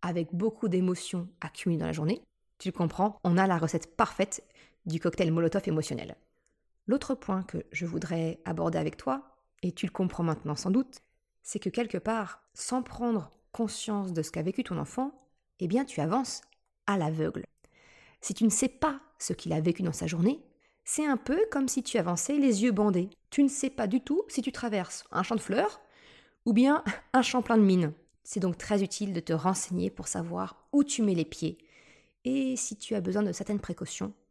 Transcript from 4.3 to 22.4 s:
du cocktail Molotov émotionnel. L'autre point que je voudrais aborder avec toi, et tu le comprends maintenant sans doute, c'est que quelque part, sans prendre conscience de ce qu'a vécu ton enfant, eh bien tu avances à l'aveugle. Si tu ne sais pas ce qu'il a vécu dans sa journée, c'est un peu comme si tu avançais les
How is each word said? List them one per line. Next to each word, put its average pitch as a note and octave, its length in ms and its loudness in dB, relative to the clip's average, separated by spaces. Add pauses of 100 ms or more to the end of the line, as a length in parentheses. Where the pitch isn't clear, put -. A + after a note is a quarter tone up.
du D#3+ 140 -2
cocktail E3+ 320 0
Molotov E3 360 2
émotionnel. D3+ 480 -4 (720)
L'autre C4+ 280 0
point F#3+ 280 -4
que E3+ 280 -8
je - 140 -6
voudrais E3 600 -4
aborder E3 320 -2
avec D#3 200 -4
toi, - 380 -6 (260)
et F3+ 100 -2
tu - 140 -6
le F3 60 -2
comprends F3+ 320 -2
maintenant D3 320 -2
sans F#3+ 160 -4
doute, B3+ 300 0 (420)
c'est - 160 -8
que G3+ 100 -4
quelque A3+ 280 -4
part, G#3 460 -4 (100)
sans - 280 -4
prendre A3+ 480 -2 (220)
conscience G3+ 600 -4
de D#3+ 80 -2
ce D#3 100 -4
qu'a D#3+ 100 -4
vécu F3 220 -2
ton E3+ 140 -4
enfant, B3+ 400 -4 (420)
eh F3+ 80 -2
bien A#3+ 180 2
tu - 140 -8
avances G3 420 0 (460)
à G3+ 100 2
l'aveugle. D#3 480 -2 (760)
Si - 120 -6
tu - 100 0
ne A3+ 60 6
sais B3+ 200 0
pas C#4 300 -2 (180)
ce - 160 -6
qu'il E3 200 -4
a D#3 80 0
vécu E3+ 220 2
dans E3 100 -2
sa E3 140 -4
journée, F3 360 0 (480)
c'est D4+ 140 0
un C#4 120 2
peu D4 220 0 (120)
comme C4+ 160 0
si B3 160 -2
tu - 160 -2
avançais F3+ 400 0
les A#3 240 4